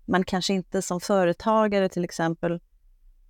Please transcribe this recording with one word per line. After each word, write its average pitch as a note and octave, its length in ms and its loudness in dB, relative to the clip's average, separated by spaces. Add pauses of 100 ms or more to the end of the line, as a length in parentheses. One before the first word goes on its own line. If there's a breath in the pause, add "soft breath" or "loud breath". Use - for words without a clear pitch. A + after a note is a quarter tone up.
man F#3 200 2
kanske G3 300 -2
inte F#3+ 280 -4
som F3+ 180 -4
företagare G3+ 880 2
till F3+ 160 -4
exempel, E3+ 560 -2 (680)